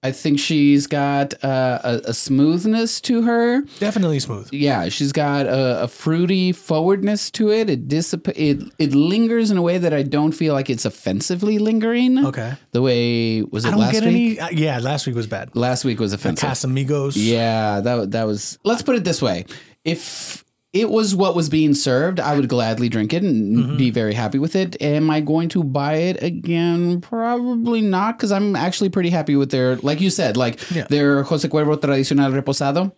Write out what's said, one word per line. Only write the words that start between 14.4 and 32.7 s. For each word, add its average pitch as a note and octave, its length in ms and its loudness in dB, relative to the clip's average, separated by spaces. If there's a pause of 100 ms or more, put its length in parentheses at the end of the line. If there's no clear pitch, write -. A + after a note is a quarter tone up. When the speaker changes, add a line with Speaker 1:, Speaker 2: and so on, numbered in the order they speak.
Speaker 2:
Uh, E3 120 -6
yeah, D3+ 260 0
last C3+ 280 -2
week B2 100 -4
was A2+ 100 -4
bad. G#2 280 -10
Speaker 1:
Last B2 300 0
week A#2 160 0
was G#2 120 0
Speaker 2:
The G#2 40 -4
Speaker 1:
offensive. - 320 -2
Speaker 2:
Casamigos. C3+ 680 -2
Speaker 1:
Yeah, A2 640 0
that, A2+ 320 -2
that A2+ 140 -2
was. G#2 380 -6
Let's A#3 160 0
put C4 160 0
it F#3+ 80 -2
this E3+ 160 -2
way: F#2 240 -2 (400)
if - 640 -8 (260)
it G#3+ 160 2
was G#3 280 2
what F3+ 180 2
was E3 140 0
being D3+ 260 4
served, C#3+ 460 0
I D3 160 0
would C3 120 0
gladly A#2 400 0
drink A2 240 -2
it F3 120 0
and A2 340 2
Speaker 2:
Mm-hmm. B2+ 180 0
Speaker 1:
be B2+ 140 2
very A2 240 0
happy A2+ 240 -2
with D#3 160 -2
it. F#3+ 260 -2
Am D3+ 300 0
I D#3 100 0
going D#3 280 0
to E3+ 160 0
buy C#3+ 300 -2
it F3 280 -2
again? E3+ 800 0
Probably A#3 800 -2
not, G#3 400 0
'cause G#3+ 100 -2
I'm G3+ 240 2
actually F3+ 340 0
pretty F3 220 0
happy D#3 240 0
with C#3 160 2
their, B2+ 280 2
like D3+ 220 -2
you F#3+ 100 2
said, C3+ 260 0
like, A#2+ 240 0 (100)
Speaker 2:
Yeah. E3+ 180 -4
Speaker 1:
their C#3+ 360 2
Jose D3+ 240 -2
Cuervo D3+ 280 2
Tradicional C#3 540 2 (100)
Reposado. C#3+ 580 0